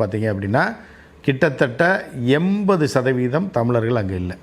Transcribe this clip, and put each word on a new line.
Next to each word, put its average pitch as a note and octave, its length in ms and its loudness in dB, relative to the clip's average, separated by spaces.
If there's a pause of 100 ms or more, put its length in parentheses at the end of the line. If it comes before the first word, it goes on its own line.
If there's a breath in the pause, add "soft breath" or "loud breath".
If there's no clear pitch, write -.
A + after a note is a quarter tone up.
பார்த்தீங்க G#2+ 320 -2
அப்படின்னா, A#2 420 -2 (460 loud breath)
கிட்டத்தட்ட C#3+ 840 0 (180)
எண்பது F3+ 640 2
சதவீதம் C3 640 0
தமிழர்கள் A#2+ 440 0
அங்க G2+ 180 -2
இல்ல. F2+ 300 -4